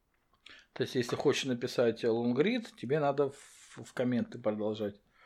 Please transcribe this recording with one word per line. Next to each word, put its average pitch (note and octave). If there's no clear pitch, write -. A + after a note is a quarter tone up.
то -
есть, -
если B2
хочешь C#3
написать A#2+
лонгрид, B2
тебе C#3
надо C#3
в, -
в -
комменты A#2+
продолжать. G#2+